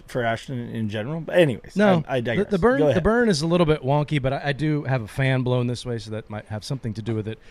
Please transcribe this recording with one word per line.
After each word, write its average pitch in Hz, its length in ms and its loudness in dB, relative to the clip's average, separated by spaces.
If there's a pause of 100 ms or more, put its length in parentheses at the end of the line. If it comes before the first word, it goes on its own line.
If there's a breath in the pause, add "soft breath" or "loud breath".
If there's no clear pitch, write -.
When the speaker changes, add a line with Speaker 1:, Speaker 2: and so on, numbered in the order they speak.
Speaker 1:
for 123 160 -4
Ashton 117 340 -4
in 113 320 -4
general? 120 320 -6
But - 160 -6
anyways, 147 380 2
Speaker 2:
No. 185 320 4
Speaker 1:
I, 135 80 -2
I 131 40 2
Speaker 2:
The, 117 60 -4
Speaker 1:
digress. 123 240 0
Speaker 2:
the 202 80 0
burn, 240 220 4
Speaker 1:
Go 294 60 4
Speaker 2:
the 247 60 6
Speaker 1:
ahead. 180 120 2
Speaker 2:
burn 226 260 4
is 147 140 0
a 165 40 -2
little 175 200 4
bit 151 160 2
wonky, 147 360 0
but 131 140 0
I, 160 120 -4
I 143 80 -2
do 147 320 0
have 131 180 0
a 101 40 -10
fan 131 360 0
blowing 123 240 0
this 123 180 -6
way, 117 140 -4
so 107 120 -12
that 110 200 -8
might 107 160 -10
have 107 160 -8
something 120 320 -6
to 117 80 -6
do 113 100 -2
with 107 140 -2
it, 110 100 -8 (140 soft breath)